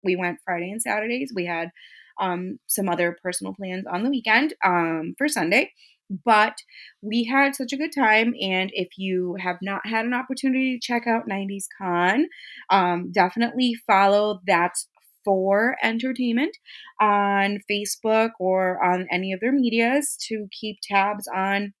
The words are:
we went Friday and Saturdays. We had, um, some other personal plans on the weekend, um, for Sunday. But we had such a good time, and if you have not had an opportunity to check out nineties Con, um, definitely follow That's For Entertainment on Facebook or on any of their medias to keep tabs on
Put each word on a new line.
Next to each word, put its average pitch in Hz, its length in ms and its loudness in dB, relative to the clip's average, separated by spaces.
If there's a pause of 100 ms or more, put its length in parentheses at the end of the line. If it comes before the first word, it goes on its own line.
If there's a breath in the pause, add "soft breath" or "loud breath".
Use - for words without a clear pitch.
we 190 140 0
went 175 280 -4
Friday 175 260 -4
and 220 120 -8
Saturdays. 240 520 -4
We 180 120 -2
had, 170 240 -6 (500 loud breath)
um, 185 460 -4
some 196 240 0
other 175 320 0
personal 190 320 -6
plans 190 360 -8
on 180 120 -4
the 247 80 0
weekend, 247 420 2 (100)
um, 170 540 0
for 285 120 0
Sunday. 208 440 0 (520 soft breath)
But 220 300 4 (460 loud breath)
we 220 220 -2
had 269 320 2
such 254 180 -6
a 277 40 -6
good 311 200 -4
time, 226 460 4
and 185 320 -2
if 185 220 -2
you 185 420 -2
have 180 240 -4
not 196 240 -6
had 220 180 -2
an 240 80 -2
opportunity 262 640 -2
to 240 80 -10
check 240 220 -2
out 226 220 0
nineties 196 400 -6 (120)
Con, 180 460 2 (420 loud breath)
um, 180 440 2
definitely 233 640 2 (100)
follow 202 580 4
That's 175 440 2 (360)
For 196 600 2
Entertainment 247 720 -2 (440 loud breath)
on 202 600 2 (100)
Facebook 220 600 0 (100)
or 185 440 2
on 180 240 0
any 185 240 -4
of 190 60 -6
their 233 140 0
medias 247 640 0 (100)
to 214 240 -8
keep 214 320 -10
tabs 202 500 0
on 196 480 -2